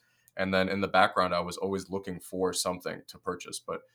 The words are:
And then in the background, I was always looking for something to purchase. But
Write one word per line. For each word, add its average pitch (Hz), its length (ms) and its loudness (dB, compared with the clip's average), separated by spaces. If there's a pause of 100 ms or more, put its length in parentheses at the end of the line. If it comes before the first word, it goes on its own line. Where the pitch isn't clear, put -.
(380)
And 95 160 0
then 92 160 4
in 98 120 0
the 95 60 2
background, 92 460 4
I 87 80 2
was 87 160 -6
always 95 320 -4
looking 95 300 -6
for 92 340 -2
something 90 540 -4
to - 100 -18
purchase. - 420 -8
But 87 220 -8 (140)